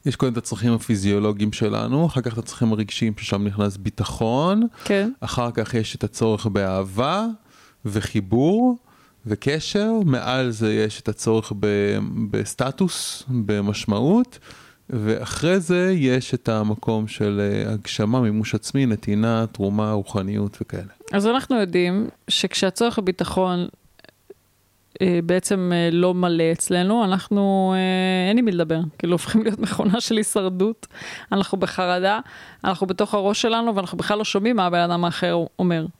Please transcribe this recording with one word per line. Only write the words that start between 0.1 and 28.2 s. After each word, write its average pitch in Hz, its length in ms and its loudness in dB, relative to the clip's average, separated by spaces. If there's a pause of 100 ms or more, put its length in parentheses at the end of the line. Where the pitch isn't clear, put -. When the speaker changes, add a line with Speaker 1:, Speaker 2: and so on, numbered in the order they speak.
Speaker 1:
קודם 131 160 0
את 117 60 -4
הצרכים 117 340 -2
הפיזיולוגיים 104 800 2
שלנו, 113 540 0
אחר 131 140 0
כך 117 120 -4
את 113 60 -6
הצרכים 113 340 0
הרגשיים 107 460 0
ששם 101 260 -2
נכנס 101 320 0
ביטחון, 123 880 0 (180)
Speaker 2:
כן. 202 260 0 (100)
Speaker 1:
אחר 120 300 -4
כך 110 240 -4
יש 110 200 -2
את - 100 -4
הצורך 110 420 0
באהבה 98 800 0 (580)
וחיבור 120 920 2 (500)
וקשר, 156 680 -2 (120)
מעל 127 460 0
זה 110 240 0
יש 107 260 0
את - 80 -4
הצורך 110 520 0
ב-, 101 380 2 (320)
בסטטוס, 127 1000 -4
במשמעות, 107 1080 0 (520)
ואחרי 123 720 0
זה 180 360 2
יש 131 380 0
את - 140 -4
המקום 107 600 0
של, 101 320 0
אה, 104 320 0
הגשמה, 110 480 0
מימוש 110 340 0
עצמי, 135 320 0
נתינה, 113 680 0
תרומה, 107 400 0
רוחניות 101 680 -4
וכאלה. 98 320 -10 (200)
Speaker 2:
אז 202 140 0
אנחנו 247 340 0
יודעים 180 480 0 (200)
שכשהצורך 214 720 0
בביטחון, 180 680 -2 (1300)
אה, 175 220 4
בעצם, 180 500 2
אה, 170 180 2
לא 180 220 4
מלא 170 380 2
אצלנו, 190 520 2
אנחנו, 190 720 2
אה, 185 540 2